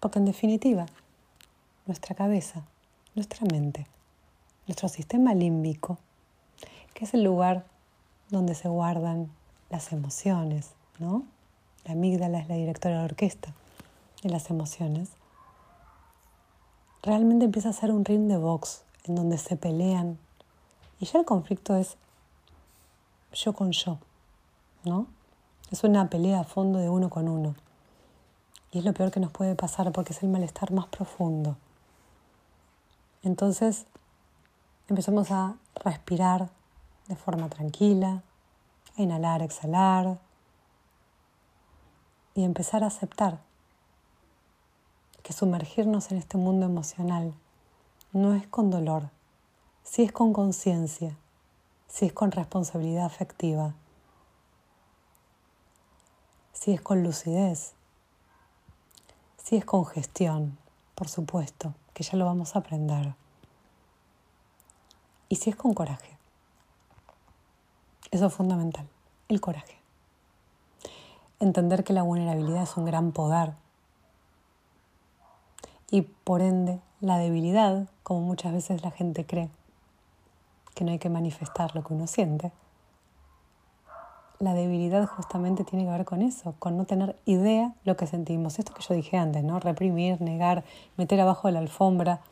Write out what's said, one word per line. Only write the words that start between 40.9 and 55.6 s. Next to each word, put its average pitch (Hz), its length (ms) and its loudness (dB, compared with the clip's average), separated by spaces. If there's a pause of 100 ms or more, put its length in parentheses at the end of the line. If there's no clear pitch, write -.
y 196 80 0
empezar 180 400 0
a 214 40 0
aceptar 190 520 -2 (1800)
que 165 100 -12
sumergirnos 196 800 0
en 190 80 -2
este - 180 -6
mundo 185 300 2
emocional 170 640 -2 (800)
no 202 220 4
es 196 120 -2
con 214 220 2
dolor, 156 400 0 (760)
sí - 200 2
es 220 80 2
con 226 220 4
conciencia, 170 840 0 (680)
sí - 180 -2
es 175 80 0
con 202 180 0
responsabilidad 170 720 -2
afectiva, 156 680 -2 (2750)